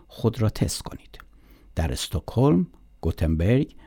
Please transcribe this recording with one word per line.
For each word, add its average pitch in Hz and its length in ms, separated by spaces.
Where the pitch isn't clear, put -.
خود - 360
را 107 80
تست - 320
کنید. - 360
در 80 180
استکهلم، 147 720
گوتنبرگ 85 720